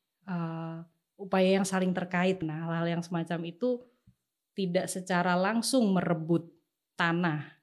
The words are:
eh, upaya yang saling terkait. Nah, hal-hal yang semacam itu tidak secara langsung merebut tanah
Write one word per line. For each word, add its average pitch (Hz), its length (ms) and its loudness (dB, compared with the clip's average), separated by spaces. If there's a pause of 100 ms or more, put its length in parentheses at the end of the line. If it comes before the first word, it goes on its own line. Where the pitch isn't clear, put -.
(240)
eh, 165 540 -6 (380)
upaya 190 360 2
yang 190 160 4
saling 185 240 0
terkait. 180 500 0
Nah, 156 240 -4
hal-hal 165 300 0
yang 170 80 -2
semacam 170 420 -4
itu 240 380 -4 (720)
tidak 180 340 0
secara 180 480 0
langsung 220 560 2
merebut 165 560 2 (460)
tanah 170 480 0 (220)